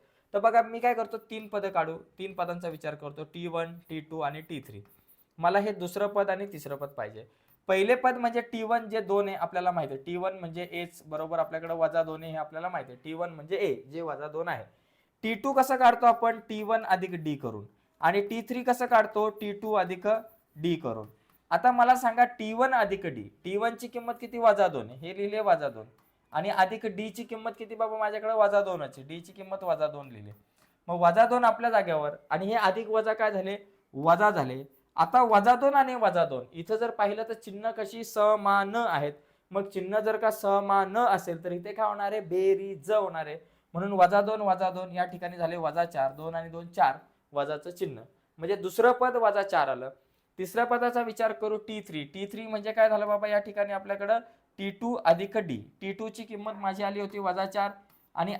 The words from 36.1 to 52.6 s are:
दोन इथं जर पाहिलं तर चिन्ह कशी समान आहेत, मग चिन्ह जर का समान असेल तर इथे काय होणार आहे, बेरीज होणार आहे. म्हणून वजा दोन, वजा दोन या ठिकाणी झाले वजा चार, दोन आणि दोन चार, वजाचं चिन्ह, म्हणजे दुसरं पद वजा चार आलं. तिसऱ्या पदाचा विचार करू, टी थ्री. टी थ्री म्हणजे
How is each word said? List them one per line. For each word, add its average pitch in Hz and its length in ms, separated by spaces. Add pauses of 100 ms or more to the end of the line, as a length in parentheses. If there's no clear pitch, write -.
दोन 127 260
इथं 170 240
जर 226 160
पाहिलं 208 320
तर 226 100
चिन्ह 214 380
कशी 226 340
समान 202 720
आहेत, 151 340 (380)
मग 196 180
चिन्ह 196 320
जर 220 160
का 220 160
समान 196 640
असेल 180 460
तर 180 80
इथे 180 200
काय 214 140
होणार 208 260
आहे, 214 100
बेरीज 190 720
होणार 175 340
आहे. 151 120 (360)
म्हणून 190 180
वजा 190 280
दोन, 214 220
वजा 190 280
दोन 185 220
या 180 140
ठिकाणी 180 300
झाले 170 220
वजा 165 260
चार, 139 280
दोन 156 220
आणि 165 160
दोन 170 180
चार, 135 280 (360)
वजाचं 147 380
चिन्ह, 165 320 (360)
म्हणजे 170 180
दुसरं 226 360
पद 247 240
वजा 208 280
चार 160 240
आलं. 131 220 (480)
तिसऱ्या 185 280
पदाचा 240 360
विचार 226 320
करू, 214 240
टी 214 220
थ्री. 156 240
टी 190 220
थ्री 220 200
म्हणजे 220 260